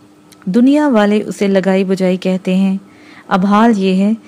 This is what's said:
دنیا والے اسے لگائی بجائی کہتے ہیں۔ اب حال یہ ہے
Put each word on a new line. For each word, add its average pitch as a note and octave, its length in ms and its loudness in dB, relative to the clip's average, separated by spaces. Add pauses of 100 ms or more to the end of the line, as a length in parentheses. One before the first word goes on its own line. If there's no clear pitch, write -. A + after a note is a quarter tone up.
(440)
دنیا C4+ 440 2
والے G#3 340 2
اسے - 240 -6
لگائی F#3+ 380 0
بجائی F#3 320 -2
کہتے F#3 400 -4
ہیں۔ F#3+ 200 0 (520)
اب F#3+ 180 0
حال G#3+ 300 2
یہ F#3+ 280 0
ہے G#3 80 0 (160)